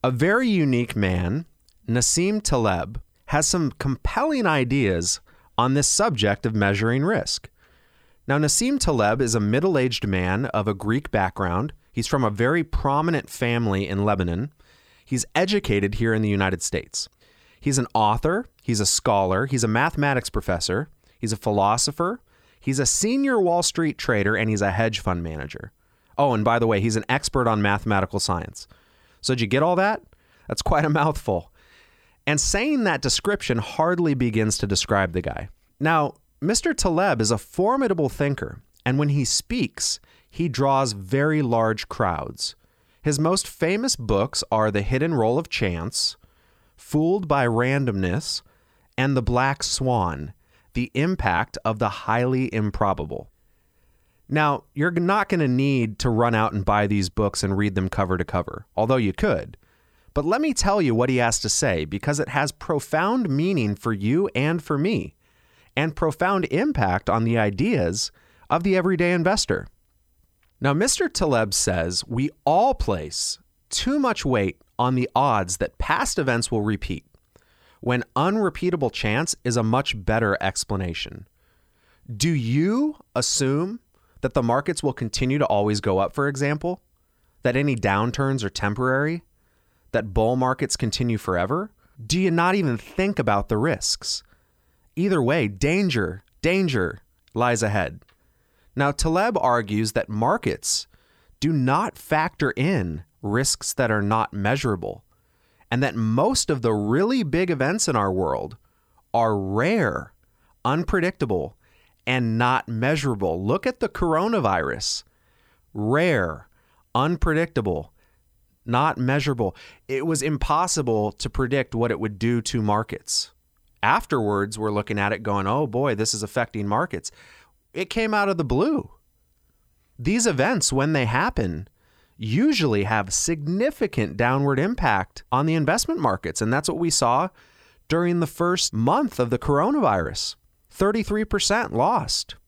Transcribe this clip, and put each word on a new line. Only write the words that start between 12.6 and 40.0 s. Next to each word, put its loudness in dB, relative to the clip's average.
prominent 0
family 0
in -2
Lebanon. 0
He's -4
educated 0
here 0
in 2
the 2
United 0
States. -6
He's 0
an -2
author, 2
he's -2
a 2
scholar, 2
he's 0
a 2
mathematics 0
professor, -2
he's -2
a -4
philosopher, 0
he's -2
a 2
senior 2
Wall 2
Street -2
trader, 2
and 0
he's 0
a 2
hedge 0
fund -2
manager. -10
Oh, 2
and 0
by 4
the 2
way, 4
he's 0
an -2
expert 0
on 2
mathematical 0
science. -6
So 0
did 0
you 0
get 2
all 2
that? 0
That's -6
quite 2
a 0
mouthful. -2
And 0
saying 0
that 2
description -2
hardly 0
begins 0
to -2
describe 0
the -2
guy. -8
Now, 2
Mister 0
Taleb 2
is 2
a 2
formidable 0
thinker, -4
and 2
when 2
he 2
speaks, -4